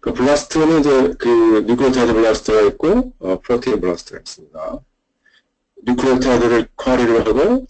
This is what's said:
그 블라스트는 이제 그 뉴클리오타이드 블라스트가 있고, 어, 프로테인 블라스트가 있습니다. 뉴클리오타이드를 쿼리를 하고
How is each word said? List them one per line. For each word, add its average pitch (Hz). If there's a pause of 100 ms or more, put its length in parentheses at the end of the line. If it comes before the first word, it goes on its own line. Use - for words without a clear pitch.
그 -
블라스트는 147
이제 135
그 113
뉴클리오타이드 123
블라스트가 110
있고, 247
어, 92
프로테인 123
블라스트가 87
있습니다. - (1040)
뉴클리오타이드를 120
쿼리를 117
하고 190